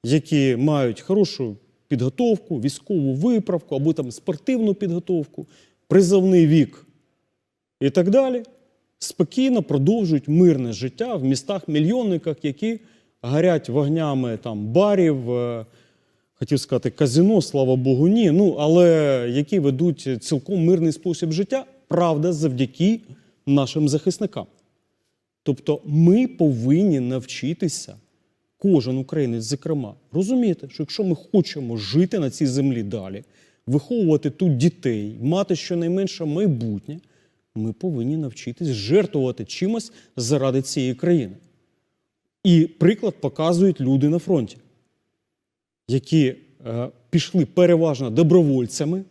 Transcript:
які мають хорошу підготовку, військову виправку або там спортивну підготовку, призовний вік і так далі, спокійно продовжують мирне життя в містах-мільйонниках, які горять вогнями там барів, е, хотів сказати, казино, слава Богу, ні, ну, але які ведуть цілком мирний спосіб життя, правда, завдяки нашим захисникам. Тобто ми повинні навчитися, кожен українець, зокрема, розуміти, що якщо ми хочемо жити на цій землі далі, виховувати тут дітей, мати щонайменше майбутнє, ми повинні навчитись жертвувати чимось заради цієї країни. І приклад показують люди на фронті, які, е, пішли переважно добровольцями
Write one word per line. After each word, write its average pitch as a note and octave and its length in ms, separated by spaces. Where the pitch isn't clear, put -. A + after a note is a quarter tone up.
які C#3+ 520
мають C3+ 460
хорошу E3 540
підготовку, D3 720
військову C#3 520
виправку F#3 640
або D3 180
там C3 180
спортивну G#3+ 600
підготовку, F3 760
призовний F#3 600
вік D3+ 380
і C#3 80
так F3+ 200
далі, B3+ 340
спокійно B3 640
продовжують D#3+ 640
мирне D3 460
життя C3 420
в C#3 80
містах-мільйонниках, E3 1200
які G#3+ 360
горять D#3 480
вогнями C#3 680
там G#2+ 300
барів, D#3+ 640
е, A#2+ 340
хотів C3+ 260
сказати, B2 300
казино, E3 520
слава C3 340
Богу, C3 320
ні, G#3 240
ну, F3+ 280
але D3+ 720
які D3 280
ведуть C#3 500
цілком E3 440
мирний E3 260
спосіб E3 400
життя, G3+ 340
правда, E3 460
завдяки D3+ 680
нашим C#3+ 440
захисникам. D#3 560
Тобто D3 420
ми E3+ 420
повинні D3 720
навчитися, B2+ 960
кожен C3 400
українець, C3 460
зокрема, C3+ 520
розуміти, G3 600
що - 120
якщо - 200
ми F3+ 120
хочемо C3 640
жити D#3 420
на C#3 100
цій - 160
землі C3 380
далі, G2 400
виховувати D#3 600
тут D3 280
дітей, A2+ 640
мати F3+ 340
щонайменше F3 720
майбутнє, D3 760
ми A2 180
повинні D3 440
навчитись C#3 500
жертвувати B2+ 800
чимось A3 460
заради C3 460
цієї B2+ 340
країни. C#3+ 400
І E3+ 220
приклад G3 560
показують E3+ 600
люди C3+ 280
на E3 100
фронті, C#3+ 380
які, C3 480
е, A#2 220
пішли E3 360
переважно D#3+ 640
добровольцями D3+ 1000